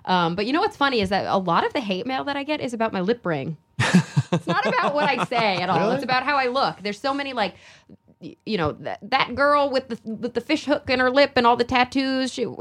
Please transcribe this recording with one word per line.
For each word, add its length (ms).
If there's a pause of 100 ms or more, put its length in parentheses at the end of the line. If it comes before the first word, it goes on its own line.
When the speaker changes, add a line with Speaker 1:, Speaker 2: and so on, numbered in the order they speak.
Speaker 1:
Um, 320
but 100
you 60
know 80
what's 160
funny 240
is 80
that 180
a 120
lot 280
of 60
the 80
hate 260
mail 160
that 140
I 80
get 160
is 120
about 200
my 80
lip 260
ring. 300 (760)
It's 140
not 200
about 280
what 140
I 160
say 320
at 120
all. 120
Speaker 2:
Really? 160
Speaker 1:
It's 80
about 180
how 140
I 100
look. 360
There's 180
so 140
many, 180
like, 220 (680)
y-, 240
you 140
know, 140
that, 260 (120)
that 240
girl 360
with 180
the, 160
with 300
the 60
fish 260
hook 240
in 100
her 100
lip 260
and 100
all 100
the 80
tattoos, 720
she, 100 (160)